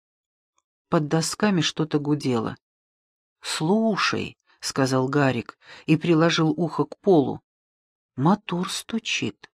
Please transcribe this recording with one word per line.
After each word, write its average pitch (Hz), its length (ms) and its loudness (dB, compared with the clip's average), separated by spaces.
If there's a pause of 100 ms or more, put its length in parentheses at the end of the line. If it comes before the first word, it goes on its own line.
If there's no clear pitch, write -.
(880)
Под 151 200 0
досками 165 540 0
что-то 156 360 -2
гудело. 135 580 -2 (840)
«Слушай», — 185 1000 -2 (220)
сказал 131 480 0
Гарик 135 500 0 (280)
и 156 100 4
приложил 160 600 2
ухо 156 280 -2
к - 160 -12
полу. 131 400 2 (760)
«Мотор 180 560 0
стучит». - 840 -8